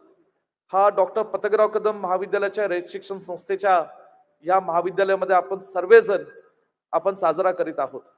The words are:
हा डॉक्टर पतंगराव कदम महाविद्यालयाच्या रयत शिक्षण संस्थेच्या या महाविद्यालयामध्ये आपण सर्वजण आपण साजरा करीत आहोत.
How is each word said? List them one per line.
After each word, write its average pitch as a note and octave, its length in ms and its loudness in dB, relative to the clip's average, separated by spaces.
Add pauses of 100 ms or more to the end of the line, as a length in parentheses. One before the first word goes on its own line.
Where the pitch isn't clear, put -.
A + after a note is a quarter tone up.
(720)
हा G3 160 4
डॉक्टर G3 340 0
पतंगराव G#3+ 460 0
कदम G#3 320 -4
महाविद्यालयाच्या G3 680 -2
रयत F3 200 -4
शिक्षण G3 300 -12
संस्थेच्या F3+ 680 -2 (600)
या F3+ 160 2
महाविद्यालयामध्ये F#3 760 0
आपण F#3+ 220 -2
सर्वजण F#3+ 680 4 (680)
आपण F3+ 220 -2
साजरा F3+ 380 0
करीत E3 260 -6
आहोत. C3 240 -8 (160)